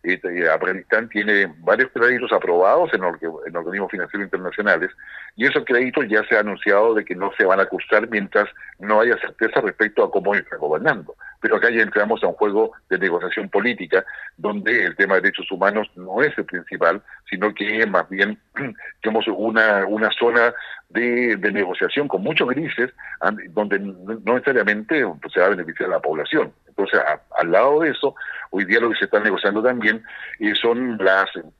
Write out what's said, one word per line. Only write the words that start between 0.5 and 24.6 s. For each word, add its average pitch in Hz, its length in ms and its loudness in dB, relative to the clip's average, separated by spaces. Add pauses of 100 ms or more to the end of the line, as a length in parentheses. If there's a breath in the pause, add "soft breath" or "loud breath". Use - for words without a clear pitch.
tiene 101 500 0
varios 110 340 2
créditos 120 400 0
aprobados 101 600 4
en 101 100 -8
orga-, 82 440 -6
en 82 100 -10
organismos 90 340 -6
financieros 98 360 -6
internacionales, 92 640 -2 (460 loud breath)
y 117 100 0
esos 143 180 0
créditos 127 440 0
ya 107 160 2
se 117 120 2
ha 107 40 6
anunciado 104 540 4
de 107 100 0
que 92 100 -8
no 92 240 -4
se 110 60 4
van 95 160 4
a 95 60 4
cursar 107 420 0
mientras 104 400 0 (300 loud breath)
no 107 220 2
haya 113 180 4
certeza - 420 0
respecto 107 420 0
a 95 80 2
cómo 98 240 0
está - 220 -4
gobernando. 92 580 -2 (260 loud breath)
Pero 110 160 2
acá 107 140 2
ya 113 120 2
entramos 107 400 0
a 104 40 0
un 87 80 0
juego 107 380 0 (160 loud breath)
de 92 100 0
negociación 90 500 -2
política, 101 560 0 (320 loud breath)
donde 104 480 -2
el 87 120 -4
tema 95 180 2
de 92 80 2
derechos 92 280 -6
humanos 101 460 0
no 95 260 -4
es 147 140 0
el 107 80 -6
principal, 87 580 -2 (280 loud breath)
sino 101 240 -2
que 101 260 -4
es - 80 2
más 90 200 0
bien, 202 300 -2 (160)
<clears throat> - 480 -10
digamos, 110 260 0
una, 107 580 2
una 107 240 0
zona 117 420 2 (380 loud breath)
de, 120 460 0
de 101 160 -2
negociación 98 560 -2
con 95 140 -2
muchos 147 260 0
grises, 127 420 -4 (300 loud breath)
an-, 104 180 -2 (120)
donde 101 280 -2
no, 98 460 -8
no 110 100 2
necesariamente, 123 680 0 (160)